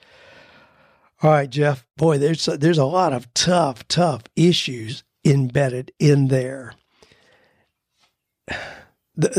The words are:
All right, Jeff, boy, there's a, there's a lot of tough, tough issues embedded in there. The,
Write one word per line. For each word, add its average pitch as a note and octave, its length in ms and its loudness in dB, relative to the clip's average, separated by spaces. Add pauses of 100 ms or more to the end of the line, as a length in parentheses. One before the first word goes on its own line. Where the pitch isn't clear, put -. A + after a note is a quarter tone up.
(1200)
All D#3 80 4
right, C#3+ 180 2
Jeff, C#3+ 340 -2 (120)
boy, D#3+ 240 2
there's D3+ 280 -2
a, E3 100 -2
there's D#3+ 200 2
a C#3 80 4
lot E3+ 280 0
of A#2+ 200 -8
tough, D#3+ 540 -2
tough D#3 360 -2 (120)
issues C3 680 0 (220)
embedded C3 720 0
in C#3+ 300 4
there. C3 460 -4 (2500)
The, D#3+ 240 -2